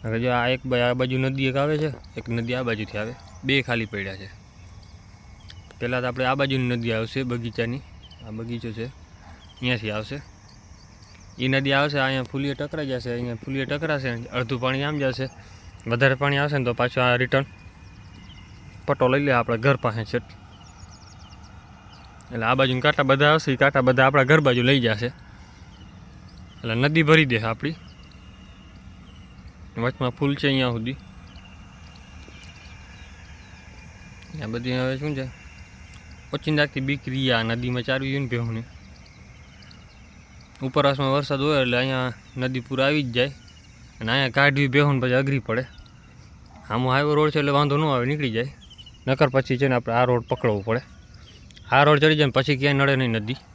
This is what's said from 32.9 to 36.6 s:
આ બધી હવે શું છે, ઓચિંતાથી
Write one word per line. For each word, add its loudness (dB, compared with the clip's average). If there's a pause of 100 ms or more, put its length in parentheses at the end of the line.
આ -8
બધી -4
હવે -2
શું -6
છે, -6 (1120)
ઓચિંતાથી -2